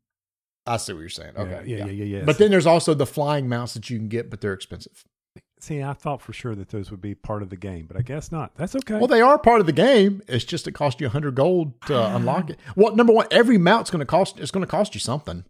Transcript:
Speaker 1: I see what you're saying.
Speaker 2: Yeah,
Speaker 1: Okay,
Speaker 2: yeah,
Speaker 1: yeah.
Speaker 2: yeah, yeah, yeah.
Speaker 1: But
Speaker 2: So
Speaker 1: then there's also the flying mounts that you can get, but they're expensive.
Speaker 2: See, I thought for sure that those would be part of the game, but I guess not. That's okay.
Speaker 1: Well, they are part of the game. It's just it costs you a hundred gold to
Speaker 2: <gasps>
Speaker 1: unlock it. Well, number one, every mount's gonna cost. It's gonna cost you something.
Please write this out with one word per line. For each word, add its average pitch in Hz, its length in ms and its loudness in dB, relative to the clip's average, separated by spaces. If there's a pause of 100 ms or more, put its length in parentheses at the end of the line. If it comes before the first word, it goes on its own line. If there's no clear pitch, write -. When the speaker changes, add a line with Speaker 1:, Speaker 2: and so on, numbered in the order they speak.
(680)
Speaker 1:
I 117 120 -2
see - 140 -10
what 85 60 -12
you're 80 100 -14
saying. 80 280 -16
Speaker 2:
Yeah, 101 60 -6
Speaker 1:
Okay, 92 240 -10
Speaker 2:
yeah, 120 100 -8
Speaker 1:
yeah. 101 100 -8
Speaker 2:
yeah, 98 60 -10
yeah, 101 260 -6
yeah. 120 60 -6
Speaker 1:
But 147 120 2
Speaker 2:
So 202 60 6
Speaker 1:
then 208 80 4
there's 180 160 4
also 165 280 4
the 139 120 -2
flying 143 420 -4
mounts 120 260 -6
that 110 140 -14
you 123 100 -6
can 110 100 -8
get, 113 220 -6
but - 100 -16
they're 104 140 -4
expensive. - 500 -18 (560)
Speaker 2:
See, 147 220 -10
I 139 100 -8
thought 139 300 -10
for 117 100 -18
sure 113 240 -10
that 98 140 -14
those 101 200 -10
would 98 120 -16
be 101 120 -10
part 104 280 -8
of 92 80 -12
the 98 60 -14
game, 90 300 -12
but 90 100 -18
I 113 60 -6
guess 131 300 -10
not. 156 240 -10
That's 175 180 -8
okay. 233 220 -6
Speaker 1:
Well, 233 100 0
they 240 140 4
are 269 180 6
part 233 220 6
of 180 60 2
the 160 60 2
game. 196 540 4
It's 120 180 -2
just - 220 -8
it 156 60 -10
costs 143 280 -4
you 147 60 -4
a 123 40 -4
hundred 143 260 -4
gold 160 460 0
to 117 340 0
Speaker 2:
<gasps> - 0 -
Speaker 1:
unlock 147 340 -2
it. 156 80 -12 (160)
Well, 208 220 4
number 233 160 8
one, 214 180 4
every 226 280 6
mount's 190 320 4
gonna 151 160 -2
cost. - 340 0
It's 139 100 -10
gonna 185 160 -4
cost 202 280 -2
you 101 60 -10
something. 101 500 -6